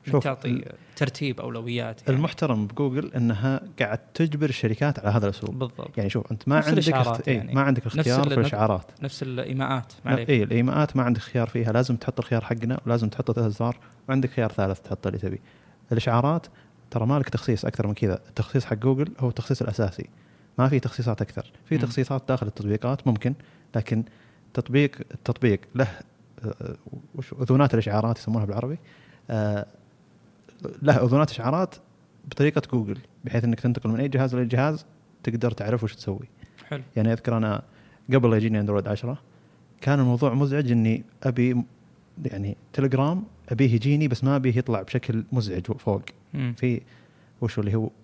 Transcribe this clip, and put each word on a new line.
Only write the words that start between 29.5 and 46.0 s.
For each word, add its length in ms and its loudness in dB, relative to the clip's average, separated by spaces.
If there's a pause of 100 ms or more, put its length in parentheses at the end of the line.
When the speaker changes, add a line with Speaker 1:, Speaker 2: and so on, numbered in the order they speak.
Speaker 1:
له 240 6
أذونات 260 4
إشعارات 440 -2 (500)
بطريقة 360 2 (100)
جوجل، 260 -2 (280)
بحيث 180 0
إنك 160 0
تنتقل 300 0
من 100 0
أي 80 0
جهاز 280 0
لأي 100 0
جهاز 400 0 (380)
تقدر 280 0
تعرف 320 -2
وش 120 -4
تسوي. 340 -8 (380)
Speaker 2:
حلو. 140 -8 (140)
Speaker 1:
يعني 180 2
أذكر 240 -2
أنا 240 0 (520)
قبل 180 6
لا 60 6
يجيني 220 2
أندرويد 280 0
عشرة 300 -4 (640)
كان 180 2
الموضوع 340 4
مزعج 380 2
إني 320 4 (200)
أبي 300 2
م-، 120 0 (600)
يعني 320 -4 (160)
تليجرام 500 2 (260)
أبيه 240 4
يجيني، 340 4
بس 160 0
ما 120 4
أبيه 220 2
يطلع 240 0
بشكل 500 -2
مزعج 340 -2
فوق. 360 -2 (320)